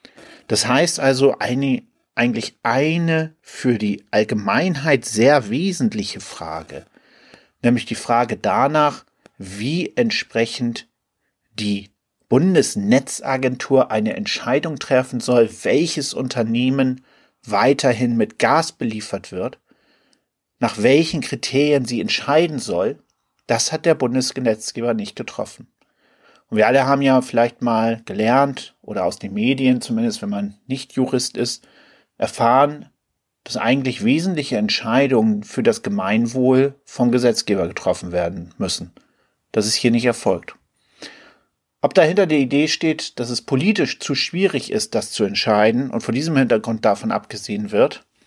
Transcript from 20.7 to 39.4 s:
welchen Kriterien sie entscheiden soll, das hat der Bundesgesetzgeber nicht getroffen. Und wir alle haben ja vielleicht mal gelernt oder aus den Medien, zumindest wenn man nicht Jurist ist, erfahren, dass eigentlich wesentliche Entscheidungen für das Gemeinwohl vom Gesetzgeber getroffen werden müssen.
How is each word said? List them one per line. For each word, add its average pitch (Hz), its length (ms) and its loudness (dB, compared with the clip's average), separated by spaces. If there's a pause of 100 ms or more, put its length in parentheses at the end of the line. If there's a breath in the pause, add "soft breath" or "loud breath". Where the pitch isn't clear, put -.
welchen 151 400 4
Kriterien 139 640 0
sie 117 140 -6
entscheiden 151 600 0
soll, 104 400 -2 (480)
das 117 240 0
hat 156 140 -4
der 160 100 4
Bundesgesetzgeber 123 1000 -2
nicht 104 220 -6
getroffen. - 520 -10 (800 soft breath)
Und 113 100 -4
wir 107 100 6
alle 131 180 4
haben 139 160 2
ja 131 200 4
vielleicht 120 400 0
mal 113 440 0
gelernt 123 760 0
oder 101 240 -4
aus 90 120 -4
den 98 160 -10
Medien, 127 480 2
zumindest 113 400 -4
wenn 101 80 -6
man 101 380 -6
nicht 135 260 -8
Jurist 127 420 -2
ist, - 320 -6 (500 soft breath)
erfahren, 135 720 0 (540)
dass - 140 -8
eigentlich 123 460 0
wesentliche 147 540 0
Entscheidungen 110 840 0
für - 200 -6
das 110 180 2
Gemeinwohl 120 920 2 (100)
vom 123 260 0
Gesetzgeber 110 560 2
getroffen 90 440 -4
werden 87 480 -4
müssen. 92 340 -6 (580 soft breath)